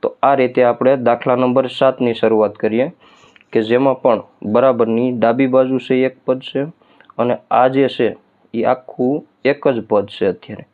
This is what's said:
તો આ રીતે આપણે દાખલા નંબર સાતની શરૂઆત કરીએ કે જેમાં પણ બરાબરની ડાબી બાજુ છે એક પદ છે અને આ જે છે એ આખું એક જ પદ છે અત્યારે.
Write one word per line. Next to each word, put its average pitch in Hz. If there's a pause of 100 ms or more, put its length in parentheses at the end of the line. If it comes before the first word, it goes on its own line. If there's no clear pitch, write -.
તો -
આ 139
રીતે 127
આપણે 123
દાખલા 120
નંબર 127
સાતની 127
શરૂઆત 107
કરીએ 113 (580)
કે 113
જેમાં 127
પણ 113 (200)
બરાબરની 117
ડાબી 120
બાજુ 131
છે 127 (100)
એક 131 (100)
પદ 131
છે - (560)
અને 120 (140)
આ 123
જે 135
છે - (360)
એ 113
આખું 127 (200)
એક 139
જ 120
પદ 101
છે -
અત્યારે. 95